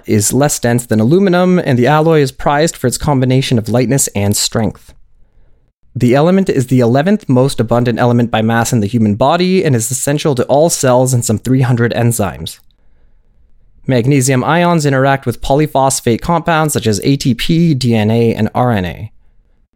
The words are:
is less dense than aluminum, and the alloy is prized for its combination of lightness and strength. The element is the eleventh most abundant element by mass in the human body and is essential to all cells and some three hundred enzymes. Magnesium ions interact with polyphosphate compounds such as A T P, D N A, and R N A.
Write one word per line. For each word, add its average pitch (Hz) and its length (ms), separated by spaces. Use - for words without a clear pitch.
is 107 260
less 143 260
dense 120 280
than 110 120
aluminum, 180 600
and 139 200
the 120 80
alloy 156 340
is 135 120
prized 147 420
for - 120
its 117 100
combination 131 600
of 104 100
lightness 123 460
and 101 200
strength. - 600
The 120 200
element 180 340
is 131 200
the 127 120
eleventh 143 480
most 127 320
abundant 120 380
element 120 320
by 113 100
mass 113 320
in 120 80
the 101 60
human 107 300
body 175 460
and 135 140
is 110 140
essential 143 460
to 123 100
all 151 240
cells 131 420
and 120 100
some 110 140
three 131 240
hundred 120 320
enzymes. 104 680
Magnesium 131 560
ions 165 440
interact 135 400
with 117 160
polyphosphate 135 800
compounds 160 500
such - 140
as 107 180
A 139 140
T 127 160
P, 165 400
D 127 200
N 107 160
A, 117 240
and 107 200
R 123 180
N 95 140
A. - 260